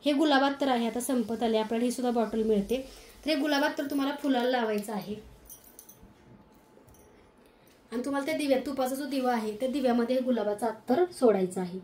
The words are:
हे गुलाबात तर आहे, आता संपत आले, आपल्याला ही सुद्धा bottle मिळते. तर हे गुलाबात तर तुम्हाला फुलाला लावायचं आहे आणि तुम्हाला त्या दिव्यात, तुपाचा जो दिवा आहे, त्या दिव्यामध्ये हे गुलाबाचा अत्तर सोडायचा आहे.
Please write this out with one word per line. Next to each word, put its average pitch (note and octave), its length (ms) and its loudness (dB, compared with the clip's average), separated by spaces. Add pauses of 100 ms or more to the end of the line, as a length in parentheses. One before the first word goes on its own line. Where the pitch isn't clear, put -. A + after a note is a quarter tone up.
हे D4 60 2
गुलाबात C#4 400 4 (100)
तर C#4+ 60 0
आहे, A#3+ 200 2
आता A3+ 120 -4
संपत A#3 440 -2
आले, A3+ 140 2
आपल्याला A3+ 280 0
ही B3 60 0
सुद्धा B3 200 -2
bottle A3+ 320 0
मिळते. A3 460 0 (360)
तर C#4 40 -4
हे D#4 60 4
गुलाबात D4 420 2
तर D4 80 -4
तुम्हाला C#4 380 -2
फुलाला B3 260 2
लावायचं A3 440 -2
आहे G3+ 420 -10 (2500)
आणि B3+ 140 -4
तुम्हाला C#4 200 -2
त्या D#4 120 -2
दिव्यात, C4+ 280 2
तुपाचा C4+ 300 -2
जो C#4+ 100 -6
दिवा B3+ 280 0
आहे, A3 180 -2
त्या B3+ 180 -2
दिव्यामध्ये A#3+ 460 2
हे C4 60 2
गुलाबाचा A3 460 0
अत्तर B3+ 380 2
सोडायचा F#3+ 560 2
आहे. F3+ 220 -6